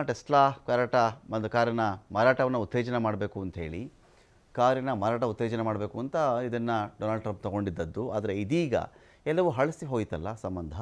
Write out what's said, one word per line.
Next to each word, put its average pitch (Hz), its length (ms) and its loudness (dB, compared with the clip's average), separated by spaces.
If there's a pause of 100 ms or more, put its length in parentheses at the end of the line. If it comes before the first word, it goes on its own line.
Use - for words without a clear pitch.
Tesla 139 640 2
ಕಾರಾಟ 123 300 2 (340)
ಒಂದು 107 200 -2
ಕಾರನ್ನ 117 300 2 (320)
ಮಾರಾಟವನ್ನ 127 460 4
ಉತ್ತೇಜನ 120 400 0
ಮಾಡಬೇಕು 104 440 -2
ಅಂತ 90 160 -8
ಹೇಳಿ, 85 340 -8 (600)
ಕಾರಿನ 131 400 2
ಮಾರಾಟ 117 320 0
ಉತ್ತೇಜನ 113 380 -2
ಮಾಡಬೇಕು 104 380 -4
ಅಂತ 135 160 -6 (300)
ಇದನ್ನ 117 240 -2 (300)
ಡೊನಾಲ್ಡ್ 107 220 -2
ಟ್ರಂಪ್ 104 220 -6
ತಗೊಂಡಿದ್ದದ್ದು. 98 680 -4
ಆದ್ರೆ 104 300 -2
ಇದೀಗ 131 340 0 (500)
ಎಲ್ಲವೂ 170 240 2
ಹಳಸಿ 143 360 0
ಹೋಯ್ತಲ್ಲ 104 480 -4
ಸಂಬಂಧ, 90 480 -6